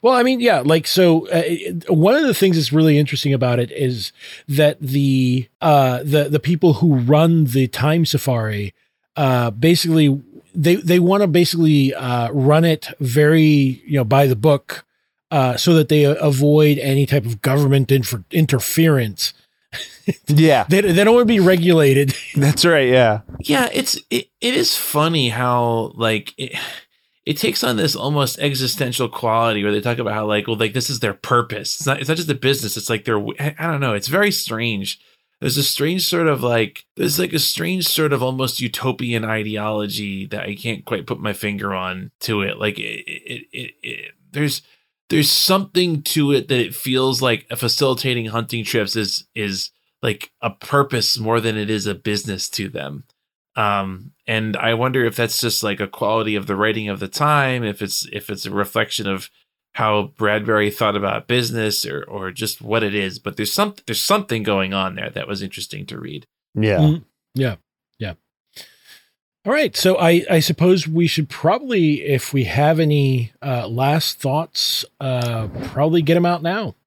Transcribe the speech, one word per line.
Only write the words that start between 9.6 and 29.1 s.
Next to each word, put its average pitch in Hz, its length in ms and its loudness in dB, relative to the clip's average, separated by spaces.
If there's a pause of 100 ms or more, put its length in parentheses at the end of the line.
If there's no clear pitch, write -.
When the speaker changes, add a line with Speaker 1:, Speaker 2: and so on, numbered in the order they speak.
Speaker 1:
they, 170 220 4
they 175 240 2
wanna 196 260 4
basically, 156 680 4
uh, 120 360 -2
run 143 340 4
it 160 240 0 (120)
very, 147 840 4
you 147 120 -2
know, 131 80 2
by 135 220 4
the 127 100 2
book, - 480 0 (460)
uh, 131 260 2
so 170 180 4
that 160 140 4
they 151 160 4
a-, 143 160 4
avoid 147 580 4
any 135 280 2
type 139 180 0
of 113 180 -6
government 139 480 2
infer-, 120 400 0
interference. 143 1000 0 (400)
<laughs> - 560 -8
Speaker 2:
Yeah. 147 400 6
Speaker 1:
They, 190 140 4
they 190 200 2
don't 220 120 6
wanna 240 120 6
be 220 140 4
regulated. 160 760 4 (120)
<laughs> - 100 -6
Speaker 2:
That's 143 280 2
right, 151 240 4
yeah. 117 340 4 (180)
Speaker 3:
Yeah, 269 320 0
it's, - 240 -2 (140)
it, - 180 -2 (120)
it 254 140 -2
is - 220 0
funny 151 540 0
how, 120 680 0
like, 110 420 -2
it, 131 180 -10 (680)
it - 140 -4
takes - 260 -2
on 123 120 0
this 107 200 -2
almost 143 420 -2
existential 131 680 -4
quality 113 560 0